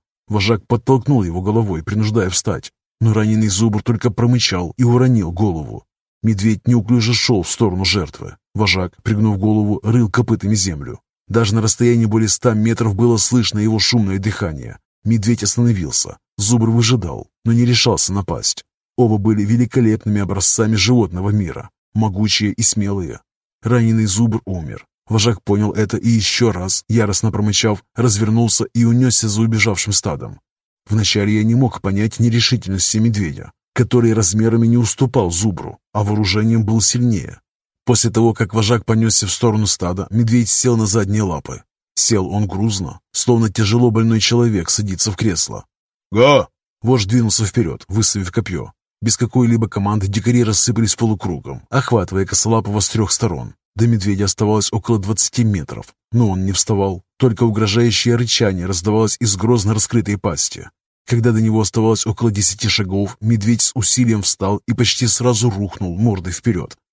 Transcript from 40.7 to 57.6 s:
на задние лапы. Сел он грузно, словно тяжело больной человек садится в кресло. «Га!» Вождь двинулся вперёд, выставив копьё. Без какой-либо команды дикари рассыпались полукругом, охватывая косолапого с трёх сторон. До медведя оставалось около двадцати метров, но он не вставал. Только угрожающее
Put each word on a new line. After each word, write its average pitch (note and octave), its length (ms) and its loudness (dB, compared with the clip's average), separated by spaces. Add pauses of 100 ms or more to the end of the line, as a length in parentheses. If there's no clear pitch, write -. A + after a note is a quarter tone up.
на A2 100 0
задние G#2 360 0
лапы. D#2 400 -6 (320)
Сел G2 340 0
он G#2 200 -2
грузно, F#2+ 520 -4 (120)
словно A#2 360 2
тяжело A2+ 420 2
больной A2+ 300 2
человек A2+ 500 0
садится G2+ 420 -2
в F2+ 40 -8
кресло. E2 500 -4 (440)
«Га!» B2 380 4 (340)
Вождь A2+ 260 0
двинулся A2+ 360 2
вперёд, F#2+ 440 -2
выставив G2 440 -2
копьё. F2+ 400 -6 (280)
Без A2 160 -2
какой-либо A#2 520 2
команды G2+ 400 -2
дикари A#2 340 0
рассыпались A2 540 0
полукругом, F2+ 760 -4
охватывая G2 560 0
косолапого G#2 540 0
с F#2+ 80 -2
трёх G#2+ 240 -2
сторон. D2+ 420 -4 (220)
До A#2 100 2
медведя G2+ 380 0
оставалось G#2 480 0
около A2 260 -2
двадцати G#2 460 -2
метров, D#2 500 -4 (160)
но A2+ 200 2
он F#2 140 -2
не G2 80 -2
вставал. G2 500 -2 (160)
Только A#2+ 260 2
угрожающее A2+ 720 2